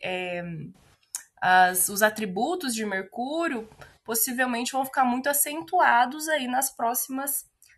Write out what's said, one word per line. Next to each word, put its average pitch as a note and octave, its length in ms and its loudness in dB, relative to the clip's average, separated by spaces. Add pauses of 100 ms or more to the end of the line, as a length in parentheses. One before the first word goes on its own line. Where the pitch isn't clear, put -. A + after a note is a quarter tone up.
é, F3+ 400 -6 (1000)
as, F#3 480 4
os G3+ 140 -2
atributos A3 720 0
de A3 100 -4
Mercúrio A#3+ 880 -4 (340)
possivelmente A#3+ 680 -2
vão C4+ 120 0
ficar C4 200 2
muito B3+ 240 0
acentuados D4 1000 2
aí D4 180 0
nas B3+ 240 0
próximas C4 760 -4 (300)